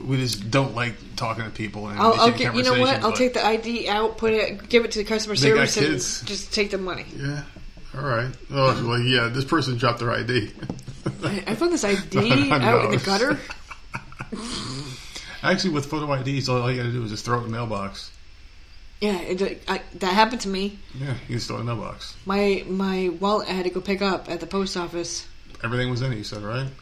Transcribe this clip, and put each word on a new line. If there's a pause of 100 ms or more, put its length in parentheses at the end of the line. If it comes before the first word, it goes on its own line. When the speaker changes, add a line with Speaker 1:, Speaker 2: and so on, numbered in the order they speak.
Speaker 1:
we
just
don't
like (220)
talking
to
people
and
Speaker 2:
I'll,
I'll
Speaker 1:
initiating
Speaker 2:
get,
you
know
what?
Speaker 1:
conversation,
Speaker 2:
I'll
Speaker 1:
but
Speaker 2:
take
the
I
D
out,
put
it,
give
it
to
the
customer
Speaker 1:
They
got
Speaker 2:
service,
and
Speaker 1:
kids.
Speaker 2:
just
take
the
money. (100)
Speaker 1:
Yeah. (540)
All
right. (200)
Well,
well,
yeah.
This
person
dropped
their
I
D.
<laughs>
Speaker 2:
I,
I
found
this
I
D
Speaker 1:
<laughs>
Speaker 2:
out (140)
in
the
Speaker 1:
Hundred (400)
dollars.
Speaker 2:
gutter. (960)
Speaker 1:
<laughs>
Actually,
with
photo
I
Ds,
all
you
gotta
do
is
just
throw
it
in
the
mailbox. (920)
Speaker 2:
Yeah,
it,
I, (140)
that
happened
to
me. (160)
Speaker 1:
Yeah, (140)
you
just
throw
it
in
the
mailbox.
Speaker 2:
My,
my (100)
wallet
I
had
to
go
pick
up
at
the
post
office. (360)
Speaker 1:
Everything
was
in
it,
you
said,
right? (140)